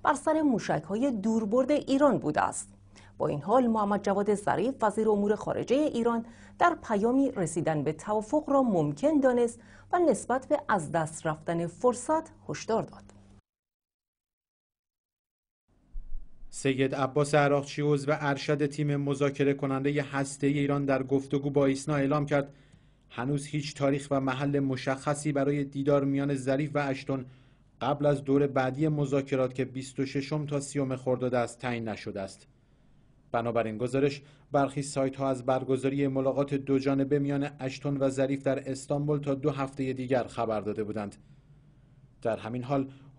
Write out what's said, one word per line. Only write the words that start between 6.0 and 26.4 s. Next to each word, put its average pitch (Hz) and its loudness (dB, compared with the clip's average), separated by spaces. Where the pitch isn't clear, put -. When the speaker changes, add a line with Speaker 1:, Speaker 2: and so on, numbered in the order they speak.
Speaker 1:
در 339 4
پیامی 240 2
رسیدن 156 0
به 156 0
توافق 214 -2
را 277 4
ممکن 214 2
دانست 240 2
و 359 6
نسبت 262 2
به 302 2
از 160 0
دست 156 -2
رفتن 165 -2
فرصت 254 -2
هشدار 190 -2
داد. - -16
Speaker 2:
سید 135 0
عباس 143 0
عراقچی، 143 2
عضو 147 2
ارشد 147 0
تیم 147 -2
مذاکره 139 2
کننده 139 -2
هسته‌ای 139 -2
ایران، 143 0
در 135 2
گفتگو 139 0
با 139 4
ایسنا 139 0
اعلام 143 2
کرد 143 0
هنوز 139 -2
هیچ 151 -6
تاریخ 139 0
و 139 0
محل 139 0
مشخصی 139 -2
برای 143 0
دیدار 139 2
میان 139 0
ظریف 135 0